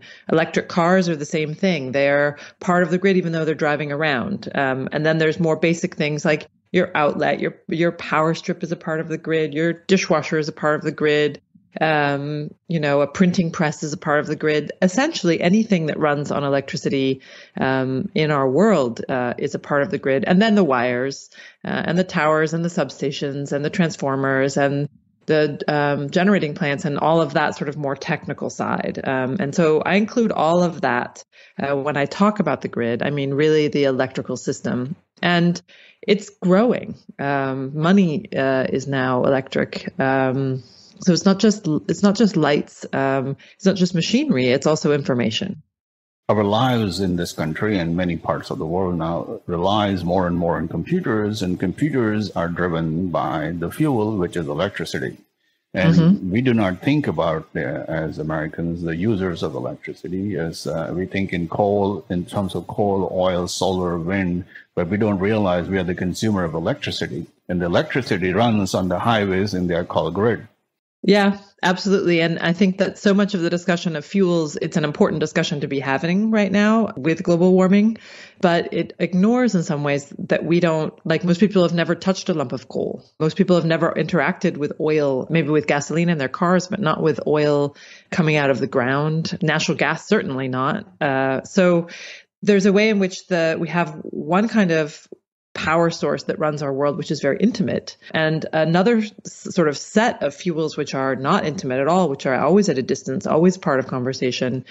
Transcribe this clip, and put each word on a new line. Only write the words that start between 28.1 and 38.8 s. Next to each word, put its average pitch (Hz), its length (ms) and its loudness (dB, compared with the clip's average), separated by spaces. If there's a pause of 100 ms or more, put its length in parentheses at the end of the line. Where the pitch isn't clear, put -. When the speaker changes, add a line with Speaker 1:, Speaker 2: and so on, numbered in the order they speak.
Speaker 1:
side. - 520 -4
Um, 131 360 -2
and 139 160 -4
so 156 260 4
I 170 140 0
include 214 360 0
all 165 300 2
of 170 200 -2
that, 123 420 -4 (360)
uh, 139 160 -2
when 139 220 -2
I 143 80 0
talk 208 340 2
about 147 220 0
the 139 60 -4
grid. 117 340 -2
I 139 80 0
mean, 139 240 -2
really 151 360 4
the 143 160 2
electrical 131 520 -2
system. 135 580 -4 (280)
And 175 360 2 (420)
it's - 280 0
growing. 190 640 2 (240)
Um, 135 580 -2
money, 170 560 2
uh, 135 360 0
is 135 180 -4